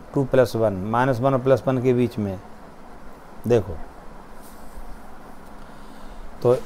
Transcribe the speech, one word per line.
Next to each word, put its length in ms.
to 160
plus 240
one, 180
minus 280
one 140
और 80
प्लस 260
वन 160
के 100
बीच 240
में। 220
देखो, 300
तो 120